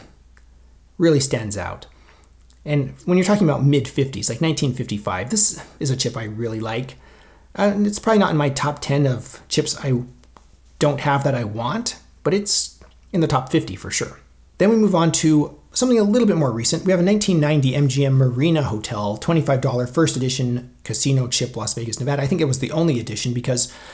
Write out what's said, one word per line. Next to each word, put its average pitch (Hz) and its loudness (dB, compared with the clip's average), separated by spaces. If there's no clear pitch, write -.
really 165 4
stands 110 -4
out. - -10
And 147 -2
when 180 2
you're 185 4
talking 202 4
about 127 2
mid 143 4
fifties, - -4
like 120 -6
nineteen 151 0
fifty-five, 104 -6
this - 0
is 143 -2
a 131 -2
chip 123 -4
I 113 -8
really 110 -6
like. 117 -8
Uh, 202 2
and 208 0
it's 208 -2
probably 226 2
not 190 4
in 156 2
my 147 2
top 139 -4
ten 143 0
of 120 -4
chips - -2
I 127 0
don't 143 2
have 139 0
that 135 0
I 120 -4
want, 117 -6
but 147 0
it's - -2
in 180 0
the 156 2
top 131 -2
fifty 95 -2
for - -12
sure. - -6
Then 190 4
we 226 4
move 202 4
on 170 4
to 151 2
something 247 2
a 208 4
little 214 4
bit 175 2
more 139 2
recent. 117 -2
We 185 4
have 180 4
a - 4
nineteen 196 2
ninety 147 2
M 143 4
G 139 2
M 135 4
Marina 135 2
Hotel, 107 -4
twenty-five 143 0
dollar 123 -2
first 143 0
edition 123 -4
casino 135 0
chip, 127 -4
Las 107 -4
Vegas, 117 -6
Nevada. 139 -2
I 139 -2
think 170 0
it 156 4
was 135 0
the - -4
only 156 2
edition 110 -4
because 123 -2